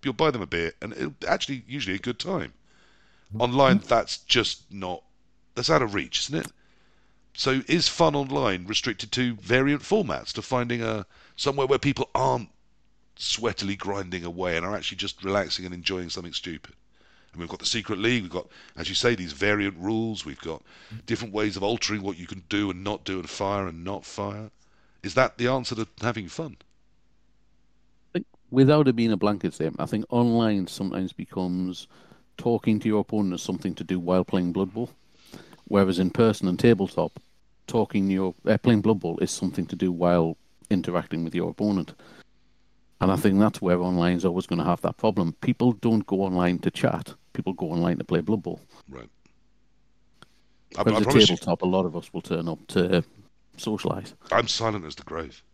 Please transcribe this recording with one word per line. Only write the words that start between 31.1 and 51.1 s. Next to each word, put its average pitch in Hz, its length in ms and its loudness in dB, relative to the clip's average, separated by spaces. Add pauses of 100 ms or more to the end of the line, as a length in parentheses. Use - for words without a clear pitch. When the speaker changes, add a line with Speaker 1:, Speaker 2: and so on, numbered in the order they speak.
Speaker 2:
becomes 92 720 -4 (500)
talking 113 420 0
to 113 80 -2
your 107 140 2
opponent 101 340 0
as 85 60 -8
something 90 340 -4
to - 80 -10
do 90 160 -2
while 90 260 2
playing 90 280 0
Blood 95 200 -2
Bowl, 117 160 -4 (760)
whereas 95 340 4
in 92 120 2
person 110 360 4
and 90 120 0
tabletop, 95 600 4 (480)
talking 104 420 2
your, 95 260 0 (100)
uh, 107 120 4
playing 113 240 4
Blood 104 180 4
Bowl 85 200 -4
is - 120 0
something 90 360 -2
to - 80 -6
do 92 160 0
while 87 460 4 (320)
interacting 85 540 0
with 82 120 -6
your 87 160 0
opponent. 101 420 0 (1080)
And 92 100 4
I 92 40 4
think 98 240 4
that's 104 220 4
where 90 200 4
online's 90 440 2
always 90 220 0
gonna 85 180 0
have 87 160 2
that 85 160 -2
problem. 95 440 0
People 120 320 2
don't 110 340 2
go 98 160 0
online 90 360 2
to 92 120 0
chat. - 420 -2 (200)
People - 200 -4
go 85 180 -4
online 87 280 2
to - 40 -6
play 85 180 0
Blood 98 220 0
Bowl. 85 160 -8 (300)
Speaker 1:
Right. 60 200 -16 (1700)
I, 104 60 0
Speaker 2:
Whereas 110 160 4
Speaker 1:
I - 20 4
Speaker 2:
at - 20 4
Speaker 1:
promise 110 260 6